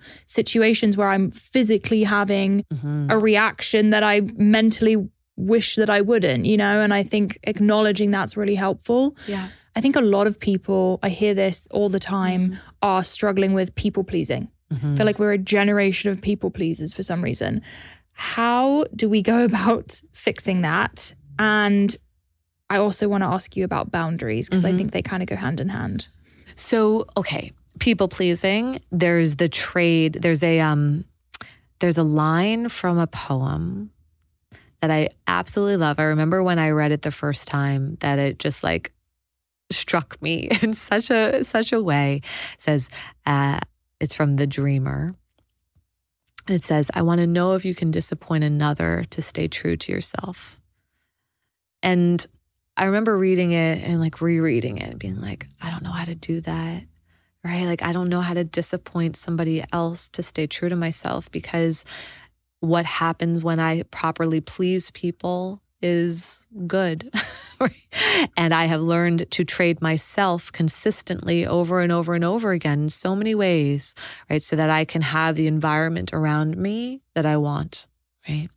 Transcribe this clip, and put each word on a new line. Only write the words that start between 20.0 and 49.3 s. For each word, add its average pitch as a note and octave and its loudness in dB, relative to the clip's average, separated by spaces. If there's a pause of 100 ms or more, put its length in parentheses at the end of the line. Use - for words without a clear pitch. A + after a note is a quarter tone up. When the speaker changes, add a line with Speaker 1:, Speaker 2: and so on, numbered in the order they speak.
Speaker 1:
fixing F#3+ -2
that? - -2 (240)
And G#3 2 (720)
I G3 0
also G#3 0
wanna G3 0
ask - -4
you F#3+ -2
about - -4
boundaries, D#3+ -4
'cause F#3 4
I F#3 2
Speaker 2:
Mm-hmm. F3+ 2
Speaker 1:
think G3 -2
they F3+ -4
kinda F#3 -4
go G3 -6
hand F#3 -4
in E3 -2
hand. A2 -6 (480)
Speaker 2:
So, A3 2 (100)
okay, - -6 (260)
people G3+ 2
pleasing, G3 0 (100)
there's E3+ 2
the E3+ 2
trade, E3 2
there's E3 2
a, E3 4
um, D3+ 2 (720)
there's F3 2
a E3 2
line E3 2
from F3 0
a E3 2
poem E3+ -4 (920)
that D#3+ 0
I D#3 2 (180)
absolutely G3 0
love. D#3 0
I D#3 2 (100)
remember E3 2
when F3+ 2
I D#3 2
read D3+ 2
it D3+ -2
the D3 -4
first - -4
time C#3 -2
that C#3+ 0
it C#3 -2
just, - -4
like, E2 -4 (800)
struck - -4
me E3 -4
<laughs> - 0
in A3 0
such - 0
a, A3 2
such A3+ 0
a A3+ 2
way. C#3+ 0 (340)
It - -18
says, D3 0 (360)
uh, C#3+ 0 (400)
it's D3+ -2
from D3 2
The C#3+ 2
Dreamer. C#3 -2 (1300)
And G3 0
it - -2
says, D3+ 2
"I F3 0
wanna E3+ 4
know F3 2
if F#3 -2
you F3+ -2
can E3 0
disappoint D#3+ -2
another D3 0
to - -8
stay - -4